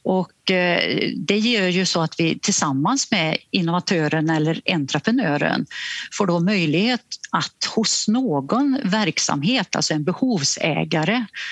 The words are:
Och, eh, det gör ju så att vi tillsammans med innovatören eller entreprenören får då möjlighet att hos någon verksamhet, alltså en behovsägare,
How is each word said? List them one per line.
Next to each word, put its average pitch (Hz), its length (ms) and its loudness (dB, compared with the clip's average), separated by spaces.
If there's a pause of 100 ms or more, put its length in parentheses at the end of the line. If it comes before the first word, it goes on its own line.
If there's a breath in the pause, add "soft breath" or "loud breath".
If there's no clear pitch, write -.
Och, - 480 -2
eh, 180 680 2
det 196 200 0
gör 214 300 2
ju 180 180 2
så 175 160 0
att - 180 -4
vi 160 200 0
tillsammans 175 720 0
med 160 260 0 (140)
innovatören 165 800 0
eller 156 320 0 (100)
entreprenören 156 920 0 (460 loud breath)
får 202 160 0
då 175 120 2
möjlighet 190 640 2 (260)
att - 340 -4 (100)
hos - 320 0
någon 233 760 2
verksamhet, 190 920 0
alltså 160 180 0
en 151 100 -2
behovsägare, 165 1200 0 (260 loud breath)